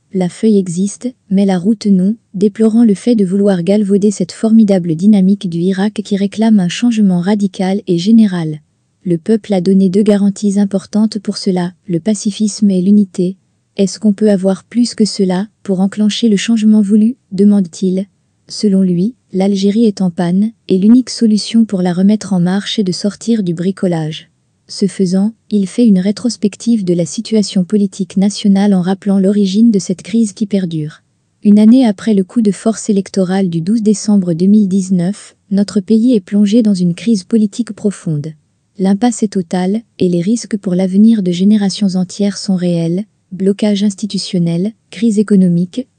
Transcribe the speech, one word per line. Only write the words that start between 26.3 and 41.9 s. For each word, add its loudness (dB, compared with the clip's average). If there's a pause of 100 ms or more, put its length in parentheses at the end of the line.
de 0
la 0
situation -2
politique -4
nationale 2
en 0
rappelant -2
l'origine 2
de 2
cette -6
crise -2
qui -6
perdure. -6 (400)
Une 6
année 6
après 0
le 2
coup -4
de 2
force -4
électoral -2
du -4
douze -2
décembre 0
deux 0
mille 4
dix-neuf, -2 (160)
notre 0
pays 2
est 2
plongé 2
dans 2
une 0
crise -2
politique -2
profonde. -6 (440)
L'impasse 0
est -2
totale, -4 (180)
et 2
les 0
risques -4
pour -4
l'avenir 2
de -2
générations 0